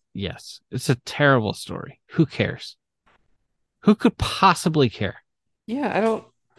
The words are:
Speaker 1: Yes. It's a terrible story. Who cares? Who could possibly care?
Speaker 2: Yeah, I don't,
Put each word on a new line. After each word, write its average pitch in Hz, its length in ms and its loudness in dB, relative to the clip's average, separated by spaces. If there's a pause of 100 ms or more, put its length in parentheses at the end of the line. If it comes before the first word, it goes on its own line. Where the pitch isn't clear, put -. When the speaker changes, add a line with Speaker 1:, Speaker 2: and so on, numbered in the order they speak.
(120)
Speaker 1:
Yes. - 480 -12 (100)
It's - 200 -4
a 123 60 2
terrible 131 580 2
story. - 460 -14 (100)
Who 165 160 2
cares? - 500 -6 (1080)
Who 208 100 6
could - 240 0
possibly 156 720 2
care? - 320 -8 (440)
Speaker 2:
Yeah, 247 300 -4
I 185 40 2
don't, 220 240 -2 (340)